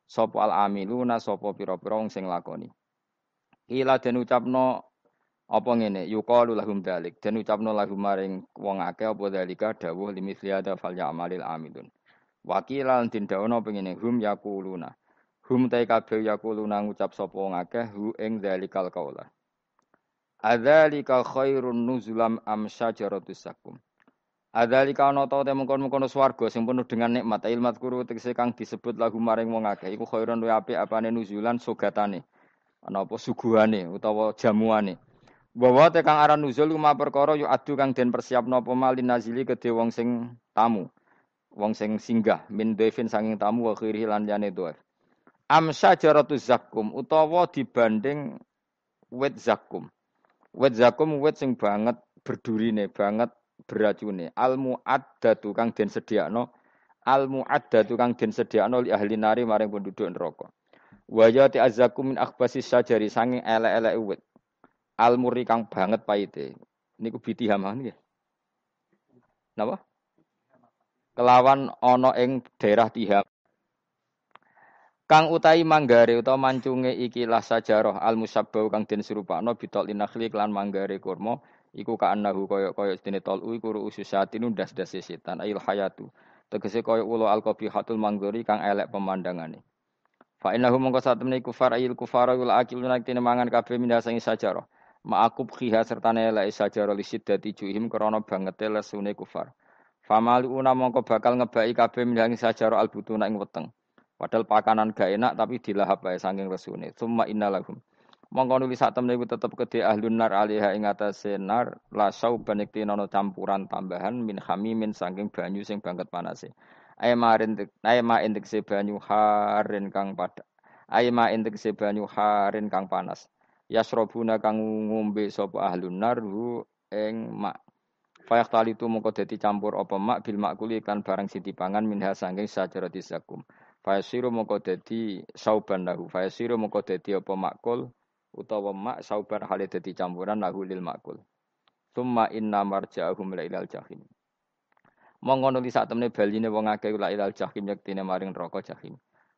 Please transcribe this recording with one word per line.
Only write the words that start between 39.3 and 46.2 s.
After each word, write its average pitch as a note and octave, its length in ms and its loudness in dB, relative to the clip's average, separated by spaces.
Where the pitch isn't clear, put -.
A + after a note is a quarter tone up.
kedhe A#2+ 280 -2
wong A#2 160 2
sing A#2+ 480 -4
tamu. A2 320 2
Wong G#2 180 -2
sing G#2+ 240 -2
singgah, G#2+ 540 0
min A2 240 -2
dhaifin A2 320 0
sanging A2 320 -2
tamu, A2+ 320 0
wa - 20 -4
khiri A2 320 -4
lan G#2+ 220 -2
liyane G#2 240 -2
dhaif. F2 240 -6
Am D#3+ 240 4
syajaratu D3+ 640 6